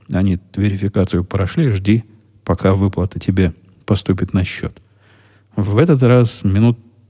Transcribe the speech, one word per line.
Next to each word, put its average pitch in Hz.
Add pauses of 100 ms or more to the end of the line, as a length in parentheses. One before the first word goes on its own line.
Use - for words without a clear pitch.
(120)
они 92 (180)
верификацию 98
прошли, 101
жди, 104 (400)
пока -
выплата 95
тебе 92 (320)
поступит 92
на 95
счёт. - (720)
В 104
этот 151
раз 123
минут 107 (300)